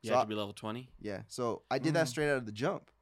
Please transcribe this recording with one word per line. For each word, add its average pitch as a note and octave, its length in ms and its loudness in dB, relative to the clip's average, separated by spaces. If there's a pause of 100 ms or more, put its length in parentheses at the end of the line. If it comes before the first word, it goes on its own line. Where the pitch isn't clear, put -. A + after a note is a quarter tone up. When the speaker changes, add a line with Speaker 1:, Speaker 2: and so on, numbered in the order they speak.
Speaker 1:
You A2 60 -6
Speaker 2:
So A2 60 4
Speaker 1:
have B2 80 8
Speaker 2:
I - 20 4
Speaker 1:
to A2 40 -4
be G#2+ 60 -2
level G#2 180 -2
twenty? A#2 380 -8 (100)
Speaker 2:
Yeah. G#2 280 -6
So A#2+ 420 -2
I C3 80 2
did D3+ 160 2
that D#3+ 120 4
Speaker 3:
Mm. B2+ 40 -4
Speaker 2:
straight D3 200 0
out C#3 80 4
of A#2+ 80 -4
the G#2 60 -8
jump. C#3 380 -2 (120)